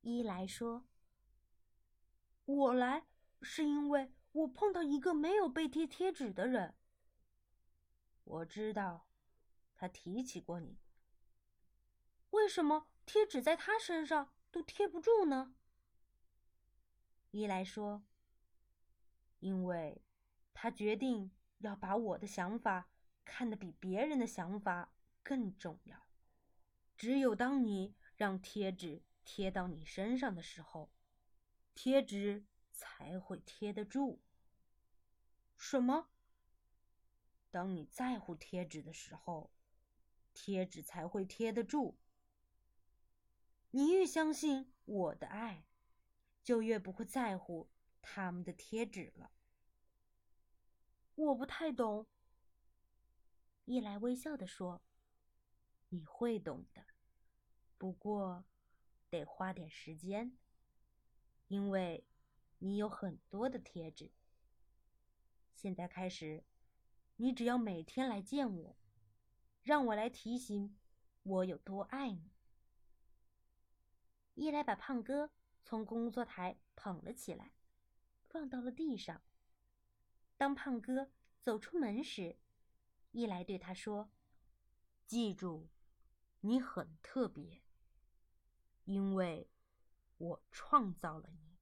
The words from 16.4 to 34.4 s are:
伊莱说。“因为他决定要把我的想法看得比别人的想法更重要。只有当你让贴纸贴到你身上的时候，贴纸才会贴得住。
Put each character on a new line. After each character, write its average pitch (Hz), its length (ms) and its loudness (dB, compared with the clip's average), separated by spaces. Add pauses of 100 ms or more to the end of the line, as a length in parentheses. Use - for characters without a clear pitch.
伊 208 140 0
莱 190 180 0
说。 208 400 -4 (1400)
“因 185 260 0
为 165 360 -2 (520)
他 233 180 -2
决 214 240 2
定 214 360 0 (260)
要 202 180 -4
把 196 220 0
我 214 200 2
的 202 80 -6
想 202 320 -2
法 190 320 0 (360)
看 247 240 -4
得 214 80 -4
比 185 160 -10
别 190 320 0
人 302 120 2
的 233 80 4
想 190 340 -4
法 175 340 -2 (280)
更 247 360 -2
重 160 260 -8
要。 - 240 -20 (920)
只 254 220 4
有 247 160 6
当 262 280 4
你 202 320 0 (200)
让 190 260 2
贴 190 300 0
纸 175 320 -8 (220)
贴 190 260 -2
到 185 160 0
你 160 180 -6
身 220 320 0
上 254 160 0
的 170 80 -6
时 - 200 -14
候， - 320 -14 (840)
贴 269 260 6
纸 202 440 -2 (260)
才 - 480 -10
会 175 200 -8
贴 208 340 -6
得 208 100 -4
住。 262 400 0 (1300)